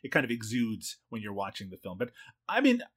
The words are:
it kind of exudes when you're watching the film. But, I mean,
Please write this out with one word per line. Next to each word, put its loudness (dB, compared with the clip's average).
it -8
kind 6
of -4
exudes -2
when -8
you're -8
watching -6
the -14
film. -10
But, -2
I 2
mean, 6